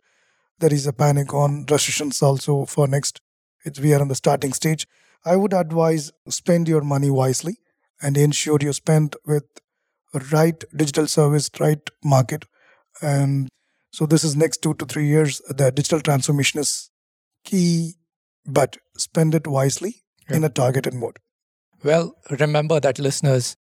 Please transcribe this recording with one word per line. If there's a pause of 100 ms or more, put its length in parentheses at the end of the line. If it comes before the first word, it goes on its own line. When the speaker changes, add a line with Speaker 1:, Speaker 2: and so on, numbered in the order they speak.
(600)
Speaker 1:
There
is
a
panic
on
recessions
also
for
next. (440)
It's,
we
are
in
the
starting
stage. (400)
I
would
advise (160)
spend
your
money
wisely (440)
and
ensure
you
spend (100)
with (880)
right (120)
digital
service, (100)
right (160)
market. (560)
And (440)
so
this
is
next
two
to
three
years.
The
digital
transformation
is (560)
key, (520)
but (200)
spend
it
wisely (260)
Speaker 2:
Yeah.
Speaker 1:
in
a
targeted
mode. (640)
Speaker 2:
Well, (240)
remember
that,
listeners. (220)